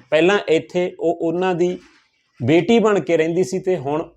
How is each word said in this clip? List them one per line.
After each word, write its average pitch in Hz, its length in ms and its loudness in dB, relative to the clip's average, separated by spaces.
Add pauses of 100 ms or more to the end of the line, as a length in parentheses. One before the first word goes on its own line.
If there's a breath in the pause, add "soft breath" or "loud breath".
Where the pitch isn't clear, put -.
ਪਹਿਲਾਂ 170 280 2 (100)
ਇੱਥੇ 175 520 -2
ਉਹ 165 180 -2
ਉਹਨਾਂ 175 380 -2
ਦੀ 180 220 -2 (640 soft breath)
ਬੇਟੀ 170 400 2
ਬਣ 208 200 2
ਕੇ 170 180 0
ਰਹਿੰਦੀ 170 260 0
ਸੀ 185 160 -4
ਤੇ 185 180 -2
ਹੁਣ 143 260 -4 (140)